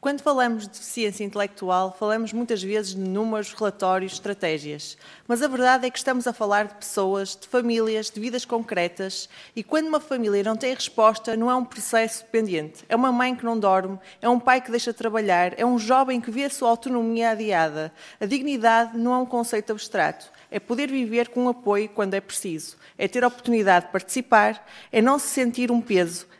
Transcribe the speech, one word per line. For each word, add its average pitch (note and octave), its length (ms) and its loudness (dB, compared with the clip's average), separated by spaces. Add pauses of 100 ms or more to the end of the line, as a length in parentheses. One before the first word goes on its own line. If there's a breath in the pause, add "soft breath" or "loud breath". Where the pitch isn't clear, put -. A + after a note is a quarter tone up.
Quando C#4 200 -4
falamos B3 420 2
de G3+ 160 -14
deficiência G#3 460 -6
intelectual, F#3+ 720 -2
falamos A3 340 -2
muitas A#3 300 -4
vezes G3 320 -4
de F#3+ 60 -8
números, G#3 520 -2
relatórios, F#3+ 600 0
estratégias. D#3 840 -6 (300 loud breath)
Mas A#3+ 160 0
a D4 60 0
verdade B3+ 400 2
é - 20 -2
que - 80 -10
estamos B3+ 300 -2
a A#3 40 -4
falar G#3 360 0
de G3+ 80 -16
pessoas, G3 580 -2
de - 140 -20
famílias, A3+ 600 0
de G#3 120 -10
vidas A#3+ 240 -6
concretas, F#3+ 840 -4 (280 loud breath)
e A3+ 80 -8
quando D#4 240 0
uma D#4 100 0
família A3 460 0
não A3 100 0
tem B3+ 180 -4
resposta, A3 640 2
não A#3 140 0
é B3+ 60 2
um B3+ 80 0
processo A3+ 640 -2
pendente. F3+ 600 -2
É A3 60 0
uma B3+ 160 2
mãe B3 240 2
que A#3+ 100 -10
não A3+ 140 -2
dorme, F#3+ 400 2 (240 loud breath)
é A3+ 60 2
um B3 100 6
pai B3+ 220 4
que B3 100 -12
deixa A#3 220 -2
de - 60 -8
trabalhar, G3 600 0
é A3+ 80 2
um B3 140 2
jovem B3+ 400 2
que A#3 100 -8
vê B3+ 140 -4
a C#4+ 60 -2
sua B3+ 180 0
autonomia A#3 640 0
adiada. E3 640 0 (280 loud breath)
A G#3+ 60 -2
dignidade A#3 680 2
não A#3+ 160 0
é B3+ 60 2
um B3+ 80 0
conceito A#3 460 -2
abstrato. - 240 -8 (540 loud breath)
É G#3 100 -6
poder C4 300 -4
viver A#3+ 380 0
com B3 200 0
apoio G#3+ 400 0
quando G3+ 240 -2
é G3 80 -2
preciso. F3 560 -8 (220 soft breath)
É G3+ 100 -2
ter B3 160 0
a B3 40 4
oportunidade G#3+ 580 4
de - 60 -18
participar, G#3+ 720 2 (280 loud breath)
é - 80 4
não C4+ 180 4
se C#4 100 -2
sentir B3 420 0
um A#3 100 4
peso, F3+ 460 0 (140 soft breath)